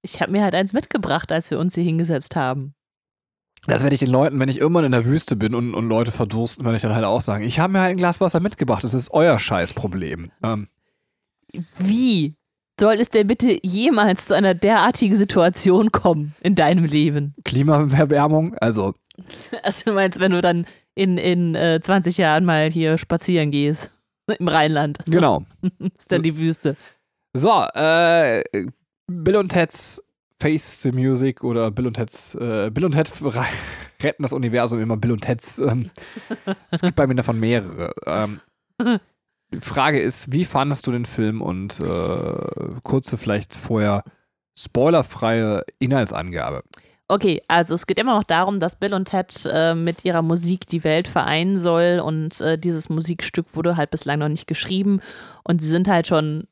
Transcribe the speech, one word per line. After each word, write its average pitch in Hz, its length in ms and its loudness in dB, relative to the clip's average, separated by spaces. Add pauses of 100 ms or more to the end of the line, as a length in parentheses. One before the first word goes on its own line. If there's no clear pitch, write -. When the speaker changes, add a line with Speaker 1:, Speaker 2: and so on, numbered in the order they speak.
Speaker 1:
Ich - 180 -12
hab - 100 -2
mir 202 120 2
halt 196 140 0
eins 190 160 0
mitgebracht, 208 580 -4
als 160 220 -2
wir - 80 -2
uns 180 160 -2
hier 170 80 0
hingesetzt 165 500 -2
haben. 135 400 -4 (920)
Speaker 2:
Das 113 160 0
werde 143 120 2
ich 127 60 -2
den 131 100 2
Leuten, 135 280 2
wenn 131 100 2
ich 131 120 -4
irgendwann 165 240 4
in 135 80 2
der 120 140 2
Wüste 139 280 0
bin 107 180 0
und, 120 220 -2
und 113 140 -2
Leute 113 240 2
verdursten, 113 520 -4
werde 117 120 0
ich 107 60 -4
dann 110 120 -2
halt 113 100 0
auch 107 160 0
sagen, 104 220 -4
„Ich 123 160 -4
habe 180 140 0
mir 196 80 2
halt 185 120 2
ein 190 40 -2
Glas 180 240 0
Wasser 180 180 2
mitgebracht, 147 460 -2
das 117 100 -2
ist 123 180 -4
euer 151 280 4
Scheißproblem.“ 90 920 -4 (140)
Ähm. 104 240 -6 (1080)
Speaker 1:
Wie 196 560 2 (440)
soll 214 220 6
es 240 80 2
denn 214 180 4
bitte 233 380 2
jemals 208 600 2
zu 196 100 2
einer 190 180 4
derartigen 208 640 4
Situation 196 760 4
kommen 151 500 0
in 202 140 2
deinem 170 300 4
Leben? 147 500 0 (100)
Speaker 2:
Klimaerwärmung, 151 1120 4
also 107 360 0 (240)
Speaker 1:
<laughs> - 460 -14
Also - 220 -4
du 226 60 0
meinst, 190 280 0
wenn 185 120 4
du 175 80 2
dann 170 260 2 (280)
in, 185 240 0
in, 175 380 2
äh, 165 260 2
zwanzig 180 360 0
Jahren 160 260 4
mal 160 260 2
hier 160 280 0
spazieren 165 520 0
gehst, 147 400 -2 (480)
im 180 100 -2
Rheinland. 151 580 2
Speaker 2:
Genau. 160 380 4 (180)
Speaker 1:
<laughs> 180 160 -4 (200)
Ist - 140 -6
dann 170 100 2
die 160 140 0
Wüste. 160 400 -2 (560)
Speaker 2:
So, 170 300 4 (120)
äh, 160 680 4 (640)
Bill 180 280 0
und 196 140 0
Ted's - 520 -2 (360)
Face - 440 -2
the 131 100 0
Music 127 520 0
oder 117 260 0
Bill 120 160 -4
und 117 80 -4
Ted's, - 400 -8
äh, 113 360 -4
Bill 131 140 -2
und 180 80 0
Ted 151 240 0
<laughs> - 60 -12
re-, 123 220 -2 (580)
retten - 200 -4
das 135 120 -4
Universum 120 460 0
immer 113 180 -2
Bill 120 140 0
und 107 100 -4
Ted's. - 360 -4
Ähm, 127 320 -2 (800)
es 165 120 -4
gibt 180 140 0
bei 147 100 4
mir 131 80 0
davon 123 260 0
mehrere. 110 540 -2 (100)
Ähm, 104 360 -4 (1120)
die - 60 -10
Frage 139 400 0
ist, 120 320 -4
wie 165 120 0
fandest 139 420 -2
du 131 60 0
den 120 140 -2
Film 110 340 -2
und, 95 400 -6
äh, - 1040 -6
kurze 135 340 -2
vielleicht 104 400 -4
vorher 104 460 0 (560)
spoilerfreie 117 1040 0 (160)
Inhaltsangabe? 87 840 -2 (460)
Speaker 1:
Okay, 196 380 2
also 165 300 2
es - 100 -8
geht 185 140 -2
immer 233 160 0
noch 208 80 0
darum, 185 340 0
dass 175 220 -4
Bill 202 120 -2
und 190 140 -2
Ted, - 440 -4
äh, 165 260 2
mit 165 280 -4
ihrer 170 180 0
Musik 170 440 0
die 165 160 -4
Welt 160 240 0
vereinen 170 500 0
soll 175 480 2
und, 156 360 -4
äh, 160 180 0
dieses 160 300 -4
Musikstück 165 640 -4
wurde 170 220 0
halt 151 140 -2
bislang 147 280 -4
noch 151 100 -2
nicht 151 200 -6
geschrieben 190 520 -2 (440)
und 170 160 0
sie 156 80 -4
sind 170 180 2
halt 175 220 2
schon 156 440 -2